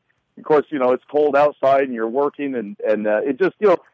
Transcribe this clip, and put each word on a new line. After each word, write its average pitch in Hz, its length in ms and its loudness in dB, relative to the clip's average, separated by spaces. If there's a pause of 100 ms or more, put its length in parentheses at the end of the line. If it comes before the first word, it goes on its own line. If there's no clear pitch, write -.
(360)
of - 80 -20
course, 151 240 2
you 147 120 -6
know, 127 120 2
it's 127 180 -4
cold 147 260 0
outside, 139 480 2
and 127 100 -6
you're 113 140 -4
working, 139 480 -4
and, 101 200 -8 (100)
and, 107 200 0
uh, 107 180 0
it - 140 -4
just, 185 220 -2
you 208 80 2
know, 175 80 4 (180)